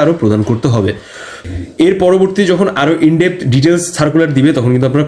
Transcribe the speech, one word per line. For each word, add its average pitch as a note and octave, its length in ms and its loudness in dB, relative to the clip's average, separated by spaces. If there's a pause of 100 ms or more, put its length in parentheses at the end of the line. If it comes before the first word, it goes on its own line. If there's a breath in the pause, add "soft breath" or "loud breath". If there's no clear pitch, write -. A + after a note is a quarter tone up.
আরও E3 160 2
প্রদান G#2+ 220 0
করতে A#2 320 -2
হবে। G#2 180 0 (920 loud breath)
এর F#3+ 160 2
পরবর্তী F#3+ 500 2
যখন F3 160 0 (140)
আরও D#3+ 120 2 (120)
in D#3+ 160 4
depth F3+ 180 -2 (140)
ডিটেলস E3+ 300 2 (140)
সার্কুলার D#3 380 0
দিবে, C3+ 200 4
তখন B2 180 0
কিন্তু B2+ 160 0
আপনারা D3 180 0